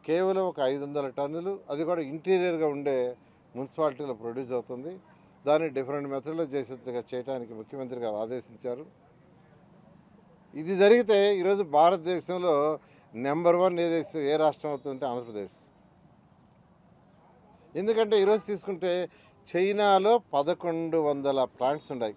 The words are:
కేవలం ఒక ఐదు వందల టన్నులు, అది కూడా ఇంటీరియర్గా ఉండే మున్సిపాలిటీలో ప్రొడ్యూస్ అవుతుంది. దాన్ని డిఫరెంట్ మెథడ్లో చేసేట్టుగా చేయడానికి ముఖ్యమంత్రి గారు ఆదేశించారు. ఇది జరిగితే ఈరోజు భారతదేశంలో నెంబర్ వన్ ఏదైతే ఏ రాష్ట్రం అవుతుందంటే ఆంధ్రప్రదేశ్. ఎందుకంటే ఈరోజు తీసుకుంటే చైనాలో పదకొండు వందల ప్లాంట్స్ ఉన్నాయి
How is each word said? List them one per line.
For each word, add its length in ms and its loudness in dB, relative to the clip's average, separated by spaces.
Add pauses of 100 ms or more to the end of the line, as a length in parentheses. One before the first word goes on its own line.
కేవలం 360 0
ఒక 180 -4
ఐదు 240 0
వందల 240 -4
టన్నులు, 500 -6 (120)
అది 140 -4
కూడా 160 -2
ఇంటీరియర్గా 680 0
ఉండే 500 -2 (400)
మున్సిపాలిటీలో 580 -4
ప్రొడ్యూస్ 380 -8
అవుతుంది. 440 -8 (500)
దాన్ని 220 2
డిఫరెంట్ 400 -4
మెథడ్లో 360 -6
చేసేట్టుగా 580 -8 (120)
చేయడానికి 400 -8
ముఖ్యమంత్రి 460 -10
గారు 160 -4
ఆదేశించారు. 680 -8 (1700)
ఇది 220 -4
జరిగితే 640 6
ఈరోజు 220 2
భారతదేశంలో 1160 2 (360)
నెంబర్ 420 2
వన్ 240 2
ఏదైతే 520 0
ఏ 40 2
రాష్ట్రం 340 0
అవుతుందంటే 360 -6
ఆంధ్రప్రదేశ్. 520 -8 (2250)
ఎందుకంటే 460 2
ఈరోజు 240 4
తీసుకుంటే 640 -4 (480)
చైనాలో 640 4 (140)
పదకొండు 600 -2
వందల 480 0
ప్లాంట్స్ 480 -4
ఉన్నాయి 240 -4